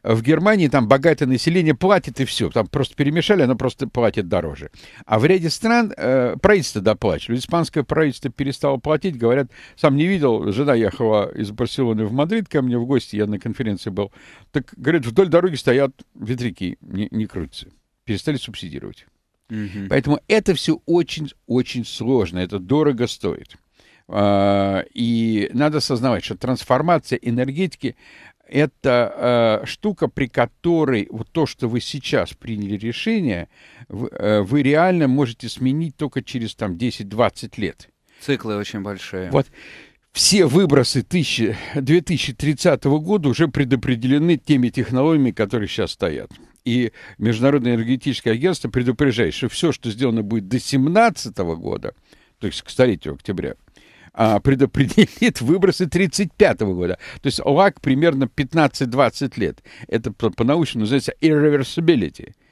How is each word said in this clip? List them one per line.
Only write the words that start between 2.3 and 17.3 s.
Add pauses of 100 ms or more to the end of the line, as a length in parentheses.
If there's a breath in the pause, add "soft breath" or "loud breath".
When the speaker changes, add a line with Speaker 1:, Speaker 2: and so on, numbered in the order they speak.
Speaker 1:
Там
просто
перемешали,
оно
просто
платит
дороже. (360 loud breath)
А
в
ряде
стран,
э,
правительство
доплачивает.
Испанское
правительство
перестало
платить,
говорят, (240 loud breath)
сам
не
видел,
жена
ехала
из
Барселоны
в
Мадрид
ко
мне
в
гости,
я
на
конференции
был. (400 loud breath)
Так,
говорит,
вдоль
дороги
стоят (240)
ветряки,
не,
не
крутятся. (380)